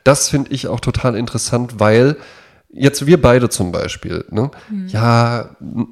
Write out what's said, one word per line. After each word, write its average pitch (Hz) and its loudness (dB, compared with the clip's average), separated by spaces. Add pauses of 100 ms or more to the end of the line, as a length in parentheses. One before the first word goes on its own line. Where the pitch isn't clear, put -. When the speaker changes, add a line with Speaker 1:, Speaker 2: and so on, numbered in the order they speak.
Speaker 1:
Das 143 4
finde 139 -4
ich 135 -6
auch - -4
total 123 -2
interessant, 117 -4
weil 117 4 (560)
jetzt - -2
wir 156 4
beide 123 4
zum 92 -4
Beispiel, - -8
ne? 117 -4 (180)
Speaker 2:
Mhm. 196 -8
Speaker 1:
Ja, 117 0
n-, 101 -8